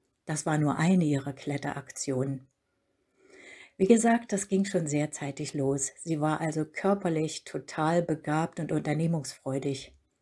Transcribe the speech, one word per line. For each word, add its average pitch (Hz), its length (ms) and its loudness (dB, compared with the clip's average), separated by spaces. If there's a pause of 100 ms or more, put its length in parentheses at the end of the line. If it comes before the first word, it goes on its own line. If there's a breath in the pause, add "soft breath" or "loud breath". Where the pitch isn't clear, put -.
(260)
Das 151 180 -4
war 156 140 2
nur 147 180 2
eine 175 280 6
ihrer 139 280 0
Kletteraktionen. 139 1120 -4 (1300 loud breath)
Wie 190 80 4
gesagt, 233 480 4
das 196 140 -4
ging 196 180 2
schon 170 200 -2
sehr 147 260 0
zeitig 143 420 -8
los. 135 420 0
Sie 160 240 -4
war 156 220 0
also 156 240 -2
körperlich 170 800 0
total 165 580 0
begabt 160 580 -2
und 156 100 -6
unternehmungsfreudig. 147 1300 -2 (260)